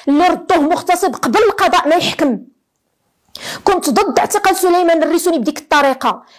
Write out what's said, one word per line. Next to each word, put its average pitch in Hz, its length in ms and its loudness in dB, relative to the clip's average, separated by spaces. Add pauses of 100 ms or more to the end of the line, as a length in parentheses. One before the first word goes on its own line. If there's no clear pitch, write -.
اللي 294 200 2
ردوه 349 320 0
مغتصب 339 560 0
قبل - 240 -2
القضاء 359 480 2
ما 311 80 4
يحكم. 285 440 -2 (1200)
كنت 359 260 0
ضد 285 300 2
اعتقال 403 360 0
سليمان 349 480 2
الريسوني 330 360 0
بديك 240 180 -4
الطريقه، 262 680 -2 (160)